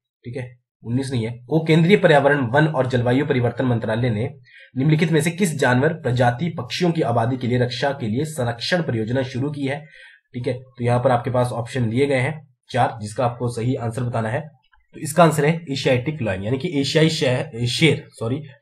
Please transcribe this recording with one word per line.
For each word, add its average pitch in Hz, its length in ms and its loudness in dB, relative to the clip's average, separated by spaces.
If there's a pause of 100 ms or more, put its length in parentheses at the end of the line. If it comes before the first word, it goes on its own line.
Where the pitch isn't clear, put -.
(260)
ठीक 123 120 -12
है, 127 100 -8 (360)
उन्नीस 127 300 -4
नहीं 113 120 0
है, 117 160 -4
को 160 240 -2
केंद्रीय 165 340 6
पर्यावरण, 143 500 4
वन 131 200 4
और 127 200 0
जलवायु 123 380 2
परिवर्तन 123 400 0
मंत्रालय 117 440 0
ने 110 180 -2 (460)
निम्नलिखित 156 380 2
में 156 80 4
से 170 120 0
किस 165 260 -2
जानवर 131 420 4
प्रजाति 123 480 0 (100)
पक्षियों 170 340 0
की 160 120 0
आबादी 117 320 0
के 123 100 -4
लिए 120 120 2
रक्षा 139 420 0
के 113 80 -4
लिए 123 180 -2
संरक्षण 143 560 -2
परियोजना 120 420 -2
शुरू 127 260 -4
की 143 160 -4
है? 143 140 -4 (540)
ठीक 123 120 -8
है, 127 80 -2
तो - 300 -10
यहाँ 120 160 2
पर 127 100 2
आपके 120 200 0
पास 120 240 0
option 120 360 -4
दिए 127 160 2
गए 135 140 2
हैं 151 160 -2 (340)
चार, 120 300 0
जिसका 107 260 -4
आपको 120 240 -4
सही 120 260 -2
answer 117 260 -4
बताना 120 260 -2
है। 135 140 -2 (540)
तो - 40 -16
इसका 160 240 2
आंसर 151 200 4
है 156 80 4 (180)
एशियाटिक 135 520 -2
लायन, 95 200 -2
यानी 117 160 -2
कि 180 100 -6 (120)
एशियाई 156 300 2
शे-, 123 580 -2
शेर, - 420 2
sorry, 117 280 -6 (220)